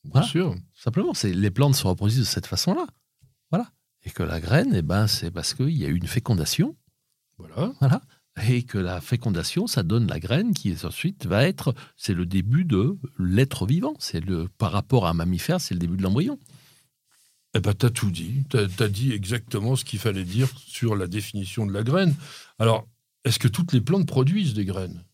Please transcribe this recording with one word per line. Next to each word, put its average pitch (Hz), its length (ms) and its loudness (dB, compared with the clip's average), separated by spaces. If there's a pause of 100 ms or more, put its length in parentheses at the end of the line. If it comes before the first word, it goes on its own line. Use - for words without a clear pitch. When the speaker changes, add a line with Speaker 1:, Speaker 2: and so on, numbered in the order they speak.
Speaker 1:
bien - 100 -16
Speaker 2:
Voilà. - 140 4
Speaker 1:
sûr. 160 280 0 (180)
Speaker 2:
Simplement, - 400 -2
c'est, 101 200 0
les 98 180 2
plantes 135 240 4
se - 100 -2
reproduisent 101 340 2
de 113 40 2
cette - 240 -4
façon-là. 302 400 -2 (640)
Voilà. 220 200 -2 (320)
Et - 60 -10
que - 140 -4
la 80 180 -2
graine, 156 320 2
eh 90 80 4
ben, 92 260 2
c'est 85 240 -2
parce - 220 -6
qu'il 131 240 -2
y 87 80 0
a - 20 -2
eu 78 80 0
une 90 120 -2
fécondation. 123 680 0 (640)
Speaker 1:
Voilà. 135 420 -4
Speaker 2:
Voilà. 139 220 4 (480)
Et 120 140 2
que 110 140 -6
la 90 220 -2
fécondation, 113 680 -2
ça 131 180 -2
donne 104 240 2
la 78 120 -2
graine 156 340 0
qui 92 300 0
ensuite 139 420 -6
va 101 220 4
être, 165 260 -2 (220)
c'est - 180 -2
le 87 120 0
début 101 400 2
de 135 320 2 (200)
l'être 95 480 2
vivant. 180 340 0
C'est - 200 -6
le, 90 380 -4
par 92 160 0
rapport 98 340 2
à 82 40 2
un - 20 0
mammifère, 90 480 0
c'est - 120 -6
le 87 60 -2
début 85 160 -2
de 95 80 -2
l'embryon. 160 340 0 (1160)
Speaker 1:
Eh 104 80 2
ben, 101 120 2
t'as 120 180 4
tout 107 200 0
dit. 90 380 -2
T'as, 104 180 2
t'as 98 220 0
dit 117 240 0
exactement 110 640 -2
ce - 80 -6
qu'il 98 140 -8
fallait 95 260 -2
dire 117 240 0 (180)
sur 110 300 -2
la 92 100 -2
définition 98 580 -6
de 98 60 -2
la 101 120 -2
graine. 160 300 4 (460)
Alors, 113 260 2 (380)
est-ce 117 160 2
que 123 80 2
toutes 175 240 0
les 127 100 4
plantes 180 260 2
produisent 143 460 2
des 104 120 -2
graines ? 90 360 -6 (120)